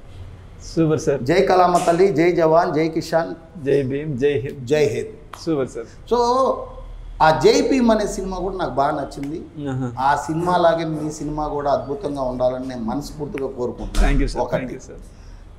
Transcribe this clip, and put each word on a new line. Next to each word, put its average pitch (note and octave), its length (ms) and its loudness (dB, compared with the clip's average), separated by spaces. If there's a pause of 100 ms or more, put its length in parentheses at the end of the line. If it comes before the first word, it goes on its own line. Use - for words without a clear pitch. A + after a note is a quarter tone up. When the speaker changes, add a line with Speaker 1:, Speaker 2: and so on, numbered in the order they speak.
(760)
Speaker 1:
Super, D#3 240 4
sir. C#3 200 0
Speaker 2:
జై E3+ 260 4
కలామ F3+ 320 6
తల్లి, E3+ 300 4
జై E3+ 240 4
జవాన్, E3 420 4
జై D#3 140 2
కిషాన్, E3 760 -4
Speaker 1:
జై C#3 180 2
భీమ్, C#3 360 -4
జై C#3+ 200 2
హింద్. C3 280 -8
Speaker 2:
జై D3+ 180 2
హింద్. - 600 -6
Speaker 1:
Super, C#3+ 240 0
sir. A#2 180 -12 (260)
Speaker 2:
So, A#3 60 4 (1040)
ఆ D#3 180 6
జై B3 300 6
భీమ్ B3 200 4
అనే G#3+ 160 2
సినిమా F#3 320 -6
కూడా F#3+ 180 -6
నాకు E3 140 -4
బాగా C#3 200 2
నచ్చింది. D3+ 800 -8
Speaker 1:
ఆహా. C3 300 -4
Speaker 2:
ఆ C#3 180 2
సినిమాలాగే E3+ 680 2
మీ D3+ 260 -4
సినిమా D3+ 380 -6
కూడా C#3+ 220 -2
అద్భుతంగా C#3 520 -2
ఉండాలని B2+ 460 -2
నేను B2 160 -8
మనస్ఫూర్తిగా C3+ 640 -6
కోరుకుంటున్నాను. A#2 600 0
Speaker 1:
Thank C#3 160 4
you, B2+ 80 -2
sir. B2 100 -2
Speaker 2:
ఒకటి. C3+ 220 -2
Speaker 1:
Thank A#2+ 140 -10
you, - 100 -20
sir. - 80 -18 (640)